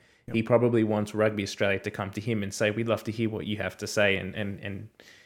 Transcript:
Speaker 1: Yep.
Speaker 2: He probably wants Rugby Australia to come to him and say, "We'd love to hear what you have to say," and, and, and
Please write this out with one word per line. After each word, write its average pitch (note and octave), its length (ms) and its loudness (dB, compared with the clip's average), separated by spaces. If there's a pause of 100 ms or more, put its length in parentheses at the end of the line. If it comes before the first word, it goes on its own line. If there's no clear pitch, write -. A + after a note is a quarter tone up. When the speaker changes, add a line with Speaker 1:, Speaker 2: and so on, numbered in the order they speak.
(280)
Speaker 1:
Yep. A2+ 80 -2
Speaker 2:
He A2+ 60 2
probably A#2 420 4
wants G#2+ 320 0
Rugby G#2+ 260 2
Australia G2 380 0
to G#2 100 -6
come G2 200 -6
to G2+ 100 -8
him A2 240 -2
and G2 100 -8
say, G#2+ 160 2
"We'd A2+ 180 -2
love G#2+ 160 0
to A2+ 80 -6
hear A2+ 160 0
what G#2 180 -8
you G#2 100 -4
have F#2 220 -6
to G#2 100 -8
say," G2+ 300 4
and, F#2 180 -6
and, G2+ 240 -6
and G2+ 280 -10 (380)